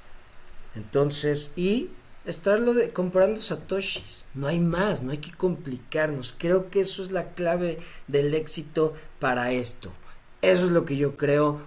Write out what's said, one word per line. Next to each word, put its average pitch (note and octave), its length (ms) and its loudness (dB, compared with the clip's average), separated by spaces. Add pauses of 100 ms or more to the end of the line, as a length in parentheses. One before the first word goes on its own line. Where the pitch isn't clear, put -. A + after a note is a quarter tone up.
(760)
Entonces, C#3+ 800 0
y G#3 340 0 (340)
estarlo G#3 480 2
de, A#3 180 2
comprando F#3 500 2
satoshis, - 920 -2
no C#3 140 -4
hay E3+ 140 2
más, E3+ 420 2
no B2+ 80 -4
hay D3 80 -4
que - 140 -10
complicarnos. D3+ 1080 -2
Creo F3 320 2
que G3 100 2
eso F#3+ 220 0
es F#3 80 -6
la F3 200 -4
clave F3 480 -2 (280)
del C#3+ 260 2
éxito D#3 640 0 (240)
para B2 320 0
esto. A2 420 -4 (480)
Eso F#3 260 6
es F3+ 40 4
lo E3+ 140 4
que C#3 120 -2
yo C#3+ 200 0
creo. D3 500 2